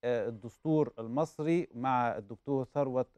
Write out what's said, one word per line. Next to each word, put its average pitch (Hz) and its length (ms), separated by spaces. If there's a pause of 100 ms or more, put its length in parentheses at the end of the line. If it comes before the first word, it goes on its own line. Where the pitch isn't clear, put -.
آه، 117 240
الدستور 127 720
المصري 147 760
مع 123 440
الدكتور 117 480
ثروت 127 420 (100)